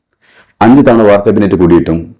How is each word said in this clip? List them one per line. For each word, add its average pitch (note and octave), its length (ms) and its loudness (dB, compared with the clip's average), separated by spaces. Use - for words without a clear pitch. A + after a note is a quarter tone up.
അഞ്ച് B2 200 2
തവണ A#2 200 2
വാർ G2+ 180 2
ക്യാബിനറ്റ് G2+ 400 -2
കൂടിയിട്ടും E2 380 0